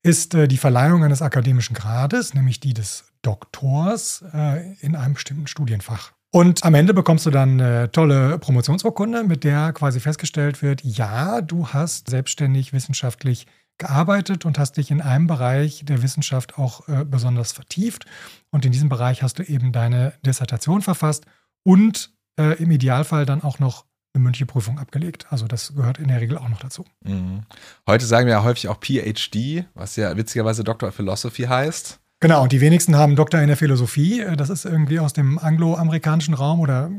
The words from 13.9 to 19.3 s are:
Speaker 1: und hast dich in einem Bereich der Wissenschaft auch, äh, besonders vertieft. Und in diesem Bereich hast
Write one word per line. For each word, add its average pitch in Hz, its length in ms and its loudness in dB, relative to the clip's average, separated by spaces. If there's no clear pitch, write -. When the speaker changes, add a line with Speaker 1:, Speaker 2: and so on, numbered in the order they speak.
Speaker 1:
und 147 140 0
hast 139 180 -2
dich 147 140 -2
in 147 100 0
einem 143 260 2
Bereich 139 580 -2
der 139 160 0
Wissenschaft 131 560 -4
auch, 127 300 -6
äh, 147 180 -2
besonders 123 460 -2
vertieft. - 540 -6
Und 139 140 0
in 127 60 4
diesem 139 180 2
Bereich 127 340 0
hast 127 160 -4